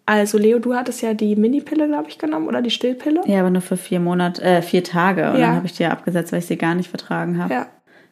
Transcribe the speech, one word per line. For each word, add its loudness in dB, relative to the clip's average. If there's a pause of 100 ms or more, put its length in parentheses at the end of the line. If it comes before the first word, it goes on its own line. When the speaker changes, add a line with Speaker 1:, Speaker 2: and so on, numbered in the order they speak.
Speaker 1:
also 2
Leo, 4
du -2
hattest -6
ja -2
die 0
Minipille, 2
glaub -2
ich, -18
genommen -4
oder -2
die -2
Stillpille? 0
Speaker 2:
Ja, 4
aber 4
nur 2
für -4
vier -4
Monate, 0
äh, 4
vier 0
Tage. 0
Und 2
Speaker 1:
Ja. 4
Speaker 2:
dann 2
hab -2
ich -6
die -2
ja 0
abgesetzt, -2
weil -2
ich -6
sie -4
gar 0
nicht -4
vertragen -4
hab. -4
Speaker 1:
Ja. -4 (440)